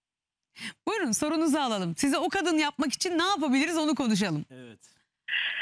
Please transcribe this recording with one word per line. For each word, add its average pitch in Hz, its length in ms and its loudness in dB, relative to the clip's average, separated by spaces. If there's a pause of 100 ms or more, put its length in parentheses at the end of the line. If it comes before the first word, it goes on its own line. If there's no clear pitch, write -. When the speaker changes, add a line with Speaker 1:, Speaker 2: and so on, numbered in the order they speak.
(880)
Speaker 1:
Buyurun, 359 260 0
sorunuzu 311 460 2
alalım. 202 380 -2
Size 285 220 2
o 339 100 0
kadın 339 300 0
yapmak 294 340 0
için 349 260 -2
ne 330 40 2
yapabiliriz, 311 560 2
onu 302 160 2
konuşalım. 202 560 0
Speaker 2:
Evet. 123 400 -20 (720)